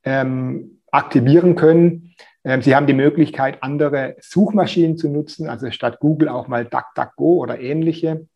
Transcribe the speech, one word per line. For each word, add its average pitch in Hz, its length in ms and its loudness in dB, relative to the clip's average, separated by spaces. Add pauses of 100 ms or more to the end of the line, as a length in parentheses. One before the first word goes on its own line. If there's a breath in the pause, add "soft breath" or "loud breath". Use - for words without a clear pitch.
ähm, 131 760 -6 (100)
aktivieren 147 600 4
können. 170 600 2 (280 soft breath)
Ähm, 127 200 -2
Sie 135 120 4
haben 143 120 2
die 143 60 2
Möglichkeit, 135 680 0
andere 139 600 -4
Suchmaschinen 180 760 0
zu 160 100 -4
nutzen, 151 400 -8
also 123 220 -10
statt 120 300 -8
Google 151 300 0
auch 123 180 -8
mal 120 180 -4
DuckDuckGo 143 720 -2
oder 123 220 -6
ähnliche. 160 680 -6 (100)